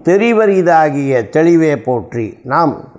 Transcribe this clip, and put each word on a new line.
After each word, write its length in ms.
தெரிவரிதாகிய 1300
தெளிவே 520
போற்றி." 600
நாம் 560